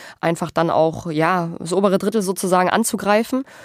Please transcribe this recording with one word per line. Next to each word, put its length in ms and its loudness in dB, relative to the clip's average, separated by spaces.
einfach 300 -2
dann 200 0
auch, 400 0
ja, 480 0
das 140 -8
obere 260 2
Drittel 240 0
sozusagen 480 0
anzugreifen. 760 0